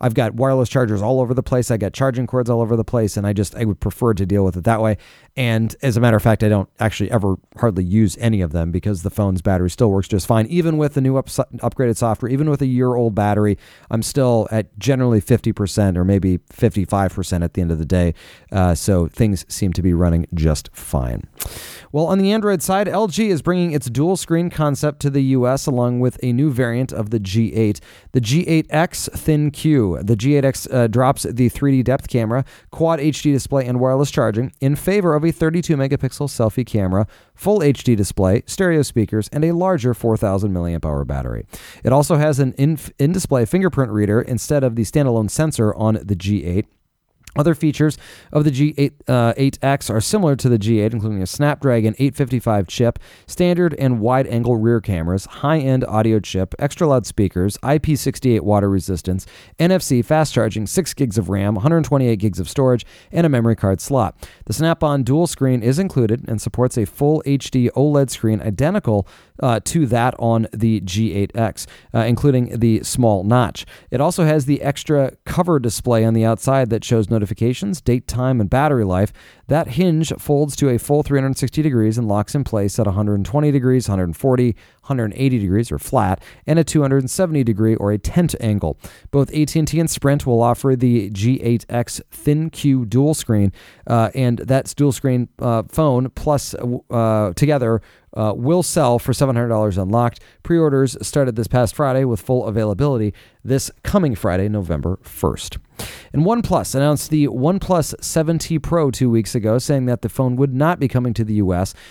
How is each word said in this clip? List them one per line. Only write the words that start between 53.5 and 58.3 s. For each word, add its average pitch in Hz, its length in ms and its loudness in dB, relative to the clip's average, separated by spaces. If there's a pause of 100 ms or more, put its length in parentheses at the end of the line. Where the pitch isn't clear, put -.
and 127 260 0
wide-angle 120 560 2
rear 113 240 2
cameras, 90 460 -2
high-end 135 580 0
audio 110 360 2
chip, 95 380 -4
extra 147 280 -2
loud 131 200 2
speakers, 98 560 0
I 147 160 2
P 147 180 0
sixty-eight 120 480 0